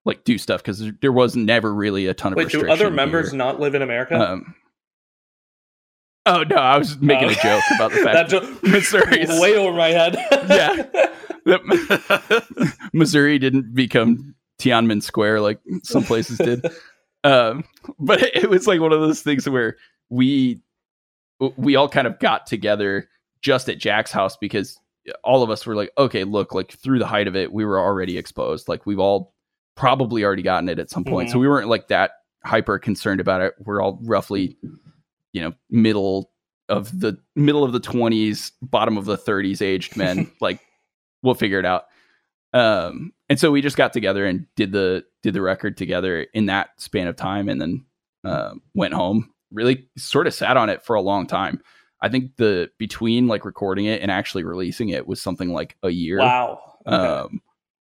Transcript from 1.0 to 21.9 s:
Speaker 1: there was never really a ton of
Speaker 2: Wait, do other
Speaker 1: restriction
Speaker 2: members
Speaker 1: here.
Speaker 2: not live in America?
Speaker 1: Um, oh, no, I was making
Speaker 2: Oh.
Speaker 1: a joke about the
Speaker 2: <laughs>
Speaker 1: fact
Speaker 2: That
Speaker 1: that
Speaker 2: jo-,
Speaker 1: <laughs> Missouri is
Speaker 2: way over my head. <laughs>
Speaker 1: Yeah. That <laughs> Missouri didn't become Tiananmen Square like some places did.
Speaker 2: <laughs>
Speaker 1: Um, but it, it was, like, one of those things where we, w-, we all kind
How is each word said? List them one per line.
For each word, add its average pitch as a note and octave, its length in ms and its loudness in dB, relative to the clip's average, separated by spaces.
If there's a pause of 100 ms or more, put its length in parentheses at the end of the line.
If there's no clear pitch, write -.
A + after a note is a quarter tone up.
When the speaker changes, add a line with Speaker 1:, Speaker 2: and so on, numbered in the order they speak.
Speaker 1:
there C#3 100 2
was B2 240 4
never A2+ 380 2
really G2+ 340 -2
a F#2 80 -2
ton F#2+ 180 -4
of - 40 -2
Speaker 2:
Wait, E3 120 0
do D3+ 120 -2
other - 60 -2
Speaker 1:
restriction E3+ 280 2
Speaker 2:
members D3+ 360 -2
Speaker 1:
here. C#3 60 -8
Speaker 2:
not C3 220 -4
live C#3+ 160 -2
in C#3 80 0
America? B2+ 360 -4
Speaker 1:
Um, F#2+ 360 -4 (1700)
oh, F3+ 180 4
no, D#3+ 120 0
I C3+ 220 6
was D3 220 0
making C#3 300 4
Speaker 2:
Oh. - 20 2
Speaker 1:
a G#2+ 40 2
joke - 280 2 (120)
about - 160 2
the - 60 0
Speaker 2:
<laughs> G4 60 4
Speaker 1:
fact - 100 4
Speaker 2:
That E3 160 4
Speaker 1:
that F#3 120 2
Speaker 2:
jo-, B3+ 220 -12
Speaker 1:
<laughs> - 60 -
Missouri F#3 520 4
is E3 180 2
Speaker 2:
way G3+ 180 6
over F#3+ 180 2
my E3 140 4
head. E3+ 260 4
<laughs> F5 160 -4 (180)
Speaker 1:
Yeah. G3 340 4 (600)
That G#3+ 1400 0
<laughs> - 40 -6
Missouri D3 460 4
didn't B2+ 340 0
become B2 600 2 (240)
Tiananmen A2+ 420 2
Square G#2+ 400 0
like G#2 180 0 (240)
some - 200 -2
places A2+ 340 -2
did. A#2+ 340 0
Speaker 2:
<laughs> - 40 -20 (480)
Speaker 1:
Um, C3 420 4 (340)
but F#3+ 220 2
it, F#3 220 2
it A3 60 2
was, F#3 180 4
like, F#3 120 4
one D#3+ 140 2
of D#3 80 2
those D#3 200 0
things D3 280 -2
where A#2+ 260 -2 (340)
we, B2+ 520 0 (800)
w-, C3+ 160 -2
we C3+ 180 2
all C#3+ 140 4
kind C3 180 0